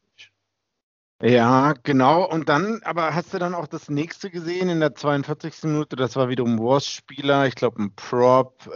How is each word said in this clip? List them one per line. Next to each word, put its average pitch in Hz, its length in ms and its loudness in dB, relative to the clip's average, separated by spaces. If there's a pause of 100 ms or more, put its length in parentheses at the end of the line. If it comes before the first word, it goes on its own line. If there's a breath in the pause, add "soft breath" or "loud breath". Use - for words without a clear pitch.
(1200)
Ja, 123 500 4 (100)
genau. 143 460 4
Und 160 220 -2
dann, 196 340 -2
aber 160 300 -4
hast 170 180 -6
du 190 60 -6
dann 180 160 -4
auch 165 120 -6
das - 220 -14
nächste 156 420 -6
gesehen 175 380 -4
in 165 120 0
der 147 140 0
zweiundvierzigsten 147 800 -4
Minute? 151 240 -4
Das 131 200 -2
war 131 120 2
wiederum 120 300 0
Wurst-Spieler, 139 880 0
ich 123 80 -2
glaub, 120 240 -2
ein 101 160 -4
Prop, 127 800 2